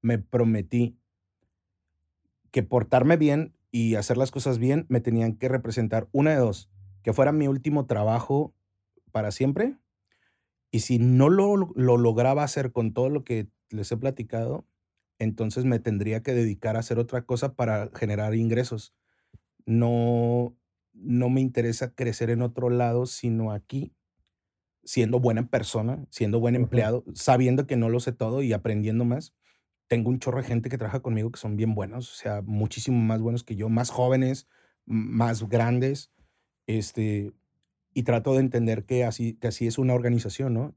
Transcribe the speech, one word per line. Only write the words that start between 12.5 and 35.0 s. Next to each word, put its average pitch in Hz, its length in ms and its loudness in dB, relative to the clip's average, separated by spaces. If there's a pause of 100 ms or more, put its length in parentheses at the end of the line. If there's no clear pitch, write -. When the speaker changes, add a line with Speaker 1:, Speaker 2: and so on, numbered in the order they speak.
Speaker 1:
con 113 220 -2
todo 127 160 0
lo 143 140 -2
que 110 240 -4 (220)
les 107 220 -8
he 117 60 -4
platicado, 123 680 -6 (540)
entonces 110 460 -2
me 123 140 2
tendría 110 440 -2
que 135 100 -2
dedicar 110 440 0
a - 20 -2
hacer 113 180 -4
otra 120 280 -2
cosa 127 280 -4
para 110 400 -4
generar 107 400 -2
ingresos. 113 640 -2 (680)
No, 120 920 2 (380)
no 120 360 0
me 131 120 2
interesa 120 520 0
crecer 117 380 -2
en 117 100 0
otro 123 300 -2
lado, 120 340 2
sino 113 460 -2
aquí, 120 420 -8 (880)
siendo 123 360 2
buena 117 300 2
persona, 120 600 -2
siendo 110 300 0
buen 117 160 2
Speaker 2:
Ujú. 123 80 2
Speaker 1:
empleado, 117 400 0 (100)
sabiendo 127 540 2
que 135 80 -2
no 117 140 2
lo 120 100 0
sé 123 140 -4
todo 120 280 -4
y 131 120 0
aprendiendo 107 520 0
más. 127 280 -2 (540)
Tengo 117 220 0
un 127 100 0
chorro 123 220 -4
de 123 60 -8
gente 120 220 -2
que 120 80 -6
trabaja 110 240 -6
conmigo 113 320 -2
que - 60 -18
son 104 180 -6
bien 110 180 0
buenos, 107 380 -8
o - 20 -20
sea, 104 260 -8
muchísimo 110 560 -2
más 110 240 2
buenos 117 220 -2
que 107 140 -10
yo, 104 100 -4
más 117 220 0
jóvenes, 131 580 0 (400)
m-, 110 240 0